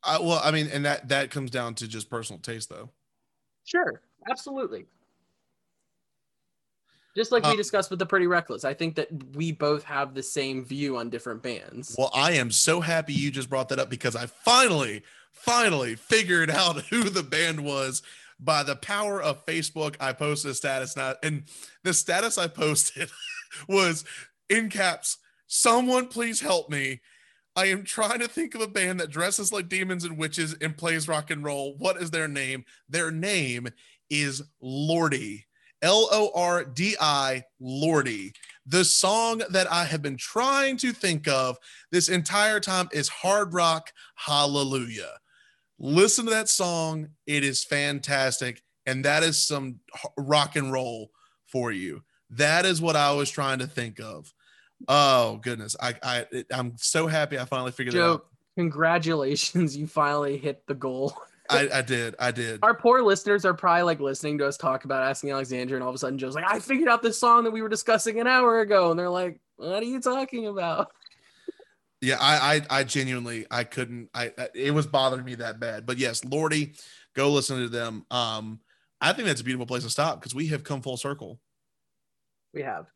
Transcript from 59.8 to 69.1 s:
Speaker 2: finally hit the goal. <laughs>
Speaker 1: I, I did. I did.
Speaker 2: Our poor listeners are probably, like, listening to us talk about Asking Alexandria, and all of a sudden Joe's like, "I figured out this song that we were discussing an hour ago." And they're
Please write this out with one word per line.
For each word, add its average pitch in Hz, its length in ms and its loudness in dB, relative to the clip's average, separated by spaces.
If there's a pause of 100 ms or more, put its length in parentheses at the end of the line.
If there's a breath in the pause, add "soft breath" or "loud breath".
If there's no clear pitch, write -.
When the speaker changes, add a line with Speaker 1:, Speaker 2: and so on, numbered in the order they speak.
Speaker 2:
finally 143 500 0
hit 139 300 -6
the 139 60 -2
goal. 131 460 -4
<laughs> - 300 -12
Speaker 1:
I, 139 240 4
I 135 80 2
did. 117 360 -2
I 123 120 2
did. 113 320 -4
Speaker 2:
Our 220 120 6
poor 240 280 6
listeners 202 420 4
are 185 80 4
probably, 175 300 4
like, 165 180 2
listening 143 380 -2
to 143 80 2
us 139 100 -2
talk 131 280 -2
about 135 180 -2
Asking 135 300 -2
Alexandria, 127 440 -4
and 127 60 -2
all 127 80 -2
of 127 40 -6
a 135 40 -8
sudden 135 180 -4
Joe's 131 180 -6
like, 160 140 0
"I 214 120 2
figured 269 280 2
out 233 140 4
this 226 160 0
song 233 260 6
that 226 60 2
we 220 100 -4
were 220 80 -4
discussing 220 520 0
an 233 60 0
hour 254 340 4
ago." 202 300 6
And 165 80 2
they're 180 120 0